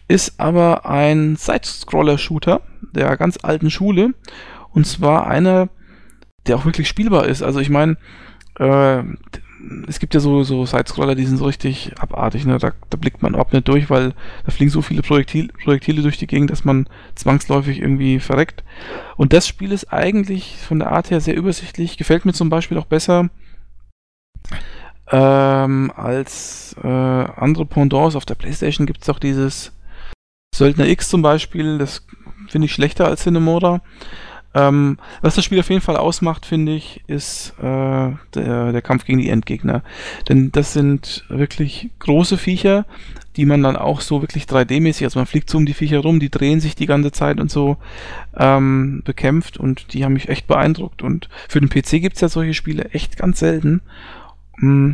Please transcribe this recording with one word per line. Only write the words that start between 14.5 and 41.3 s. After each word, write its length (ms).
fliegen 220
so 100
viele 200
Projektil-, 500
Projektile 500
durch 160
die 80
Gegend, 240
dass 140
man 240
zwangsläufig 640
irgendwie 400
verreckt. 460
Und 160
das 140
Spiel 240
ist 220
eigentlich 640
von 240
der 100
Art 220
her 80
sehr 160
übersichtlich, 600
gefällt 280
mir 80
zum 180
Beispiel 260
auch 100
besser, 440
ähm, 840
als, 880
äh, 60
andere 760
Pendants. 520
Auf 100
der 80
Playstation 500
gibt's 220
doch 140
dieses 520
Söldner 340
X 220
zum 140
Beispiel, 560
das 260
finde 160
ich 100
schlechter 320
als 160
Cinemora. 580
Ähm, 440
was 140
das 100
Spiel 160
auf 100
jeden 100
Fall 160
ausmacht, 500
finde 260
ich, 340
ist, 520
äh, 40
der, 1080
der 100
Kampf 220
gegen 140
die 120
Endgegner. 520
Denn 240
das 200
sind 560
wirklich 720